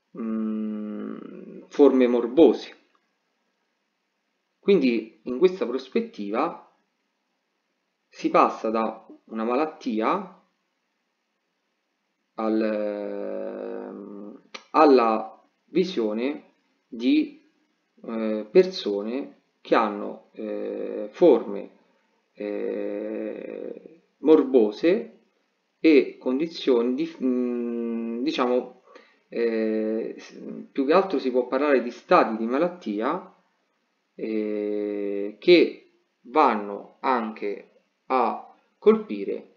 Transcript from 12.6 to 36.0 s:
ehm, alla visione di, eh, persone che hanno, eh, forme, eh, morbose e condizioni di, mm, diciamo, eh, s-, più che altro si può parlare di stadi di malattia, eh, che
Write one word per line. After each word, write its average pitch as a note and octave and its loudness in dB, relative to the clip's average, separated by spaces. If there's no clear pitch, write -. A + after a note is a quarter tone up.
ehm, G#2 -8
alla B2 4
visione C3 -2
di, C3+ 0
eh, A2 -4
persone B2 0
che - 0
hanno, G#2 -2
eh, G#2 -8
forme, A2 2
eh, G#2 -10
morbose C#3 4
e D3+ 6
condizioni C3 0
di, E3 -6
mm, A#2+ -4
diciamo, B2+ -2
eh, A2 -2
s-, - -16
più C3+ -2
che D3 2
altro F#3 2
si B2+ -4
può B2 0
parlare C3+ 2
di A#2+ -8
stadi B2 2
di A2+ -4
malattia, C#3+ -4
eh, G#2 -6
che - 2